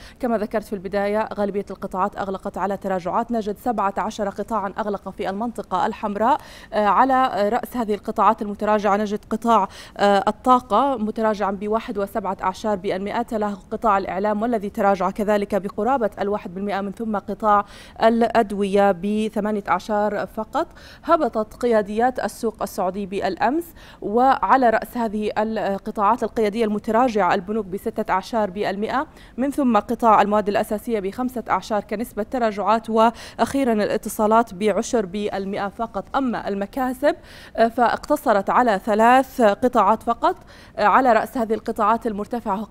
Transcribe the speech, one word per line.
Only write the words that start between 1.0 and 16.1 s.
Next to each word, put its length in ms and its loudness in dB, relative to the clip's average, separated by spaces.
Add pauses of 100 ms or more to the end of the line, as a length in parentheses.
غالبية 360 -4
القطاعات 480 -4
أغلقت 400 -8
على 180 -2
تراجعات، 560 -4
نجد 260 -4
سبعة 400 -2
عشر 300 -4
قطاعًا 500 -6
أغلق 300 -6
في 220 -6
المنطقة 560 -4
الحمراء. 520 0 (340)
آه، 140 0
على 640 4
رأس 280 -4
هذه 180 -2
القطاعات 480 2
المتراجعة 540 0
نجد 340 -4
قطاع، 380 2 (280)
آه، 320 4
الطاقة 680 2
متراجعًا 540 -2
بواحد 480 -4
وسبعة 420 -4
عشر 340 -2
بالمائة، 480 -4
تلاه 340 -4 (140)
قطاع 280 0
الإعلام 440 -2
والذي 280 -2
تراجع 400 2
كذلك 440 -2
بقرابة 560 -2 (100)